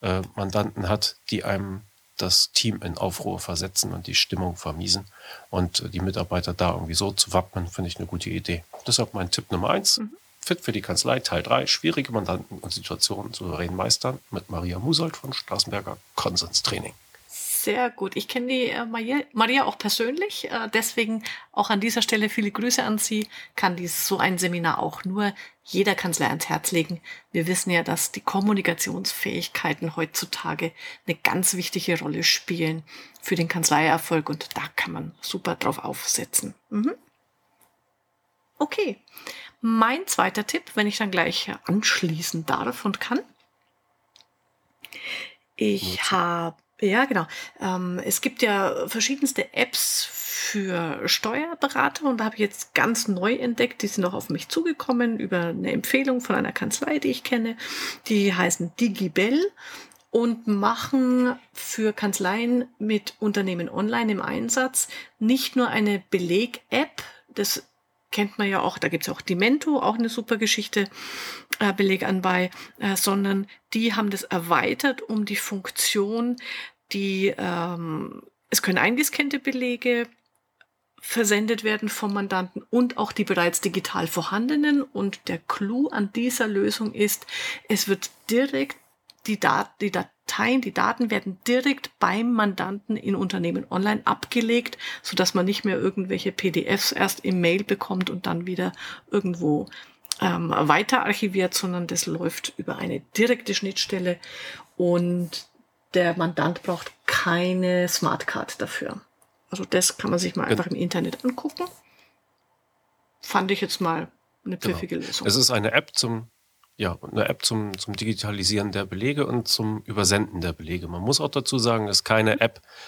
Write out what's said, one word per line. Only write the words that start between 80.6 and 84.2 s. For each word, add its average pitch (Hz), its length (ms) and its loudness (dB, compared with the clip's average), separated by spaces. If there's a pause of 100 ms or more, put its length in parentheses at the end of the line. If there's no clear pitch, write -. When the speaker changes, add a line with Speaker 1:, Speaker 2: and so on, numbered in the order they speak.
Speaker 2:
versendet 214 640 2
werden 214 260 0
vom 202 240 -2
Mandanten 196 560 -2
und 247 300 2
auch 214 140 -2
die 220 100 0
bereits 180 380 2
digital 180 480 -2
vorhandenen. 285 760 2